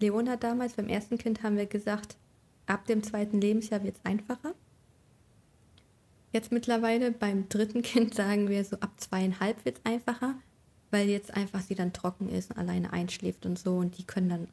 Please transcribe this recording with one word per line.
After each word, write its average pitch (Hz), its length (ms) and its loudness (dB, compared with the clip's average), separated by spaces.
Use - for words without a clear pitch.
Leona 233 360 2
damals, 240 380 -2
beim 208 140 -4
ersten 208 300 -2
Kind, 226 240 -2
haben 208 140 2
wir 202 100 0
gesagt, 208 500 -4
ab 196 200 -2
dem 214 160 2
zweiten 208 380 0
Lebensjahr 214 420 2
wird's 196 220 -6
einfacher. 226 500 -4
Jetzt 226 200 0
mittlerweile 233 580 2
beim 202 380 0
dritten 214 340 0
Kind 226 320 4
sagen 202 340 2
wir 202 160 2
so, 190 160 -6
ab 196 180 -4
zweieinhalb 190 680 0
wird's - 200 -2
einfacher, 240 500 -2
weil 202 180 4
jetzt 202 260 -2
einfach 196 260 -2
sie 185 140 -4
dann 180 180 0
trocken 185 380 -4
ist 185 200 -4
und - 80 -8
alleine 180 340 -2
einschläft 180 540 -4
und 180 120 -2
so 180 180 0
und 180 220 -2
die 185 60 -12
können 185 260 0
dann 175 220 -4